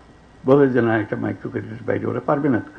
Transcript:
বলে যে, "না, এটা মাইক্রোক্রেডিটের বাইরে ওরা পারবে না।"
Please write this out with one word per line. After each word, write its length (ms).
বলে 220
যে, 140
"না, 160
এটা 180
মাইক্রোক্রেডিটের 720
বাইরে 200
ওরা 200
পারবে 220
না।" 120